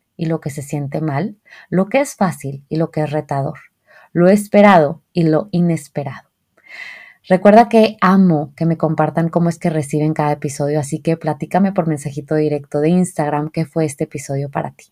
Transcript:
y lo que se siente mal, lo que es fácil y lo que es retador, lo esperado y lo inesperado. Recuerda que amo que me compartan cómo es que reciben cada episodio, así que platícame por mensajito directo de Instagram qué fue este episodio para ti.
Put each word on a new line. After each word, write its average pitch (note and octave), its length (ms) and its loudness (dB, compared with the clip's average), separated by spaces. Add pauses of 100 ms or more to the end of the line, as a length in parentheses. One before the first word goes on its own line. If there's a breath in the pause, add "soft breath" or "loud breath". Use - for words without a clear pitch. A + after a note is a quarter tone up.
(160)
y E3 100 -6
lo D#3+ 140 -2
que D3 100 -8
se C#3 120 -12
siente C#3+ 380 -6
mal, D#3 360 -4 (320 loud breath)
lo F#3+ 200 0
que C4 120 0
es C#4+ 140 -6
fácil C#3 540 -6
y D#3 80 -6
lo D#3+ 140 -2
que D#3 120 -4
es D3 80 -4
retador, D3 480 -6 (540 soft breath)
lo F3 160 4
esperado G3+ 760 4 (100)
y E3+ 120 0
lo D#3 260 2
inesperado. D#3 800 -4 (960 loud breath)
Recuerda G#3 440 6
que A3 320 2
amo F#3 520 2
que E3 120 -2
me E3 100 0
compartan D#3+ 540 -2
cómo E3+ 180 0
es E3 100 -4
que F3 120 -2
reciben D3+ 420 -2
cada D3 200 -2
episodio, D3 460 -4
así D3+ 220 -6
que E3 160 -2
platícame E3 560 -2
por F3 140 -2
mensajito D3 480 -6
directo D3 460 -2
de D#3 100 2
Instagram D3+ 600 -2
qué D#3+ 140 -4
fue D#3+ 220 -4
este D3 180 -6
episodio C#3 460 -8
para C#3 220 -8
ti. - 200 -20